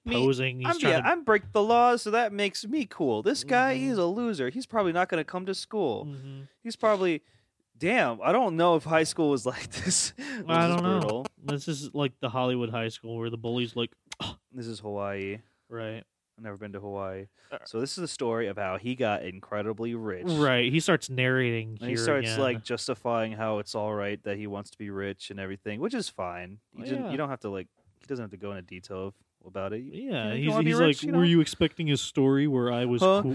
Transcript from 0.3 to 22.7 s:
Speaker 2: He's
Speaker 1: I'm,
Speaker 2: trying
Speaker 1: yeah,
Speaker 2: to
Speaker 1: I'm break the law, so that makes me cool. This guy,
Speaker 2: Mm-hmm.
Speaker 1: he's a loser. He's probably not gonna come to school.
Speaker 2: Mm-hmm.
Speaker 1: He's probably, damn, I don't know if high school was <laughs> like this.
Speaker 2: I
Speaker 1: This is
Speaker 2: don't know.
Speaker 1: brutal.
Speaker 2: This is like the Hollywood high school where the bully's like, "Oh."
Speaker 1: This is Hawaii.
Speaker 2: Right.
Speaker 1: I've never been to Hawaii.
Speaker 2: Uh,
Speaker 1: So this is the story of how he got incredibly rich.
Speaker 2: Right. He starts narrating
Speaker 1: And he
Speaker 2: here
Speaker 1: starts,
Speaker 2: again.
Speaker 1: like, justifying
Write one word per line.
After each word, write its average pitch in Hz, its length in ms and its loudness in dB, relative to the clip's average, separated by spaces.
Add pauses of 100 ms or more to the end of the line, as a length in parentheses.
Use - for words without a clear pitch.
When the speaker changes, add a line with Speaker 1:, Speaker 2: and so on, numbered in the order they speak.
Speaker 2:
He's 127 100 -2
Speaker 1:
I'm, 339 100 2
Speaker 2:
trying 240 140 4
Speaker 1:
yeah, 156 80 4
Speaker 2:
to - 80 -2
Speaker 1:
I'm 330 160 2
break 214 280 2
the 214 100 4
law, 240 340 6
so 214 160 -4
that 226 200 2
makes 202 340 -2
me 269 200 -2
cool. 117 360 0
This 262 200 2
guy, 262 320 4
Speaker 2:
Mm-hmm. 262 140 -2
Speaker 1:
he's 233 100 0
a 175 80 4
loser. 196 440 0
He's 240 160 -6
probably 196 260 2
not 180 160 2
gonna 160 160 0
come 185 220 -8
to 190 80 -2
school. 156 520 -2
Speaker 2:
Mm-hmm. 135 360 -12 (200)
Speaker 1:
He's 233 140 -8
probably, 190 460 4 (540)
damn, 143 460 2
I 131 100 4
don't 208 240 2
know 170 200 8
if 151 80 0
high 160 200 4
school 160 260 2
was 127 160 2
<laughs> - 0 -
like - 240 -4
this. - 480 0
Speaker 2:
I 254 40 -14
Speaker 1:
This 285 80 -10
is 233 160 -8
Speaker 2:
don't 170 380 4
know. 185 160 2
Speaker 1:
brutal. 117 260 -2 (160)
Speaker 2:
This 139 260 -4
is 143 260 -6
like 139 260 0
the 131 80 -2
Hollywood 123 420 0
high 113 180 -2
school 113 280 -10
where 113 140 -4
the 117 80 -4
bully's 117 360 -4
like, 117 160 -2 (300)
"Oh." - 160 -8 (160)
Speaker 1:
This 123 140 -10
is 110 140 -10
Hawaii. 101 580 -6 (300)
Speaker 2:
Right. 113 340 -10 (340)
Speaker 1:
I've 110 60 -20
never 104 140 -10
been 104 160 -12
to 98 80 -10
Hawaii. 98 460 -8 (260)
Speaker 2:
Uh, - 140 -10
Speaker 1:
So 113 120 -6
this 131 120 -2
is - 80 -10
the 170 100 -6
story 117 400 -2
of 98 100 -8
how 95 200 -2
he 123 180 -6
got 107 260 0
incredibly 104 720 -6
rich. 110 320 -6
Speaker 2:
Right. 131 460 4
He 160 80 2
starts - 280 2
narrating 123 720 0
Speaker 1:
And - 20 -12
he 120 120 -2
Speaker 2:
here - 40 0
Speaker 1:
starts, 135 320 2
Speaker 2:
again. 139 100 0
Speaker 1:
like, 123 240 0
justifying 117 640 -2